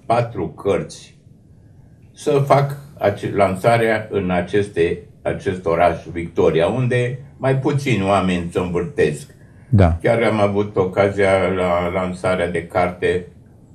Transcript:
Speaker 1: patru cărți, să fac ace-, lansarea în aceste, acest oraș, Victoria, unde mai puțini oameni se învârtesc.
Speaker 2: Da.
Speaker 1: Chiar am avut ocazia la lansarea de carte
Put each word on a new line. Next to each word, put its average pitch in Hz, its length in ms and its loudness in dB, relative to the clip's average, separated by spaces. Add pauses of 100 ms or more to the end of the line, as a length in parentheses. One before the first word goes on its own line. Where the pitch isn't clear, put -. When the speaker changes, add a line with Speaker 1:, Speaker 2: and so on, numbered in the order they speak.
Speaker 1:
patru 113 420 -2
cărți, - 680 -6 (960)
să 143 320 0
fac 139 320 2 (200)
ace-, 101 380 -2
lansarea 110 760 2
în 95 180 -2
aceste, 90 720 0 (220)
acest 90 440 -4
oraș, 82 460 2
Victoria, 82 560 0
unde 123 520 -2 (180)
mai 135 200 0
puțini 131 460 0
oameni 92 480 0
se 101 80 -2
învârtesc. 87 760 -2 (340)
Speaker 2:
Da. 87 320 4
Speaker 1:
Chiar 117 220 2
am 107 160 2
avut 101 360 0
ocazia 98 720 2
la 90 460 0
lansarea 92 580 -2
de 87 160 -4
carte 90 600 -2 (480)